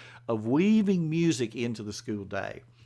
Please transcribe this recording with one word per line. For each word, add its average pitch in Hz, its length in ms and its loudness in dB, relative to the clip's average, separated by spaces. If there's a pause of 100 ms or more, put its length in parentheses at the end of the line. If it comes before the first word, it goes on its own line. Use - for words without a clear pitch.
(280)
of 110 180 -2
weaving 185 640 4
music 156 440 0
into 117 280 -6
the 104 100 -8
school 104 320 -8
day. 95 380 -8 (240)